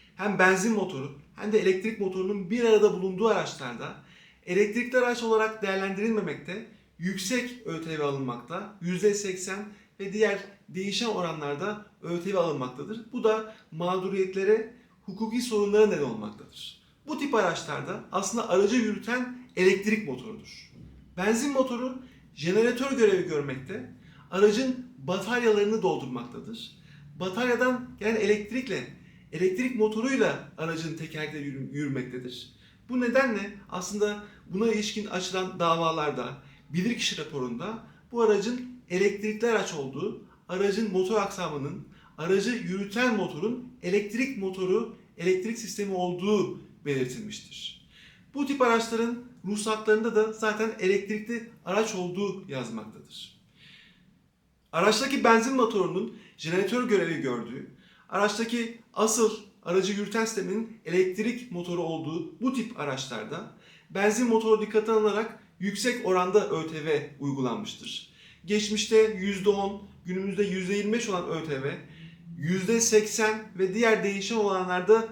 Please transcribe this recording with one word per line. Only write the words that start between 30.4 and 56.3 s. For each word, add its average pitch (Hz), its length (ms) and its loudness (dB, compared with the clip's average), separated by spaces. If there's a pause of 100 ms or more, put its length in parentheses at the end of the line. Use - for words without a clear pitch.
aracın 160 400 -6
tekerlekleri 151 460 -8
yürü-, 131 280 -8
yürümektedir. 127 800 -6 (380)
Bu 247 120 0
nedenle 233 520 2 (160)
aslında 208 540 -2 (260)
buna 214 220 2
ilişkin 208 340 -2
açılan 185 540 -4
davalarda, 160 800 0 (320)
bilirkişi 180 480 -2
raporunda 147 640 -6 (280)
bu 233 100 0
aracın 214 680 2
elektrikli 202 560 0
araç 208 280 2
olduğu, 151 500 -6 (260)
aracın 202 420 0
motor 185 300 2
aksamının, 165 640 -6 (300)
aracı 190 320 2
yürüten 202 680 0
motorun 190 580 -4 (100)
elektrik 208 540 -2
motoru, 190 580 -2 (220)
elektrik 190 420 0
sistemi 196 340 -6
olduğu 180 680 0 (240)
belirtilmiştir. - 1040 -6 (460)
Bu 285 120 -2
tip 277 160 0
araçların 233 640 2 (220)
ruhsatlarında 214 720 0
da 214 180 2
zaten 214 460 0
elektrikli 214 680 -2 (160)
araç 208 300 0
olduğu 185 520 -4
yazmaktadır. 113 960 -12 (1300)
Araçtaki 214 520 2
benzin 226 320 6
motorunun 220 640 2 (200)